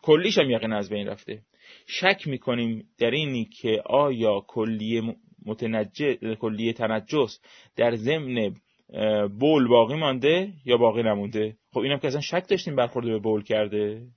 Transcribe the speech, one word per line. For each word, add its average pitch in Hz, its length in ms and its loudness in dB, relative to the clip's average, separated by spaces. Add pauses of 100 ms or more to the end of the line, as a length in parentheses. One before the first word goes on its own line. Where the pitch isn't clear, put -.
کلیش 180 360 4
هم 143 120 2
یقیناً 110 260 -2
از 101 140 -4
بین 104 160 -4
رفته. 104 360 -10 (440)
شک 190 420 0
می‌کنیم 120 600 -4 (100)
در 117 120 4
اینی 135 340 -2
که 110 400 -2
آیا 117 640 2
کلیهٔ 110 520 -2
م-، 113 160 -6 (300)
متنج-، 113 960 -4
کلیهٔ 113 320 -2
تنجس 113 680 -2 (360)
در 117 200 2
ضمن، 120 580 -2 (380)
اه، 107 340 0
بول 127 420 4
باقی 117 260 6
مانده 156 580 0 (120)
یا 123 120 4
باقی 117 260 4
نمونده. 107 540 -2 (160)
خب 127 80 -4
اینم 135 180 -2
که 147 100 -4
اصلاً 139 120 -2
شک 180 280 -4
داشتیم 180 280 -2
برخورد 120 300 -2
به 113 120 -2
بول 107 240 -2
کرده 107 600 -2 (140)